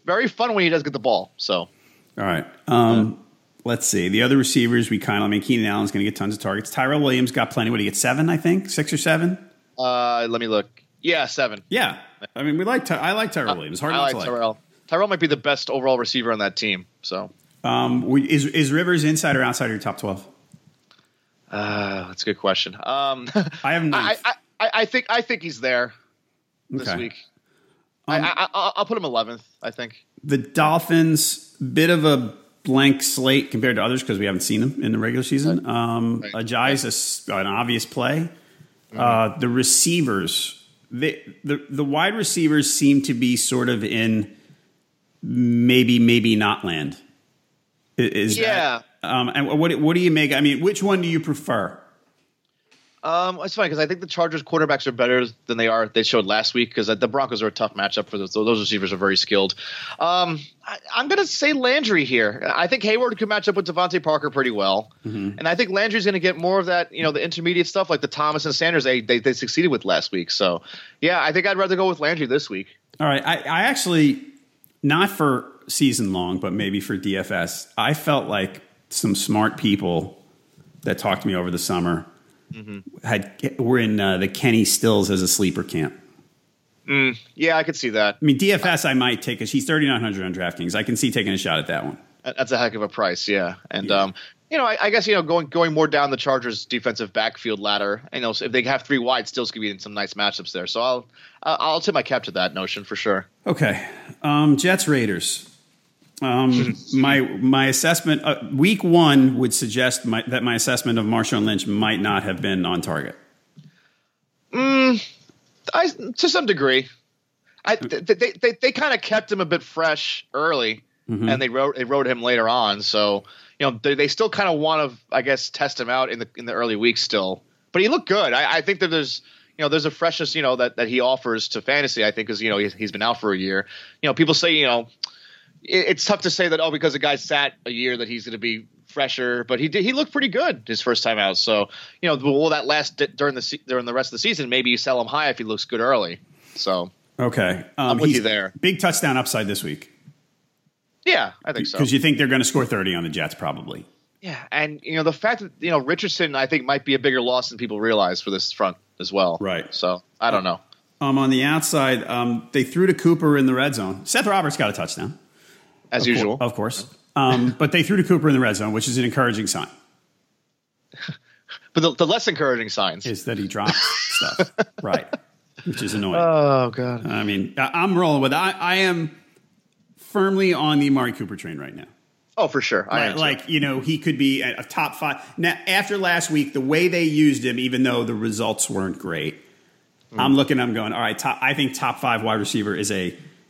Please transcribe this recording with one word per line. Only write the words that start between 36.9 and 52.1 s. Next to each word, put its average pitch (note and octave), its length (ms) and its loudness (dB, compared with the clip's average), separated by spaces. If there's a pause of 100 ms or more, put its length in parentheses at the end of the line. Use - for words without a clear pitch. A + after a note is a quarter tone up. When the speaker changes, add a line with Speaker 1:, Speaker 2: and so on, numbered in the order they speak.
Speaker 2:
an G2 180 -2
obvious A2+ 400 -2
play. D3 440 -2 (640)
Speaker 1:
Mm-hmm. A2 80 -12
Speaker 2:
Uh, A2+ 380 2
the B2 120 0
receivers, B2 1120 0 (280)
the, C3 280 -4 (240)
the, D3 260 -4
the C#3 140 -2
wide D#3 320 0
receivers D3+ 560 2
seem C#3 320 4
to C#3 100 -2
be B2 220 2
sort B2 340 0
of A2+ 140 0
in A2 520 0 (840)
maybe, A#2+ 800 4
maybe A#2 360 6
not G#2 300 2
land. D#2+ 320 -4 (1040)
I-, - 40 4
is G#2+ 340 0
Speaker 1:
Yeah. F3 440 0 (200)
Speaker 2:
that, F2 80 -10
um, B2 200 0
and C#3+ 300 0
what, E3 200 2
what D#3 160 4
do F3+ 40 4
you F3 120 4
make? D3+ 220 4
I C3+ 80 2
mean, C#3+ 220 4
which G3 180 0
one F#3+ 200 2
do E3+ 60 -2
you E3 120 0
prefer? C3+ 600 -4 (1200)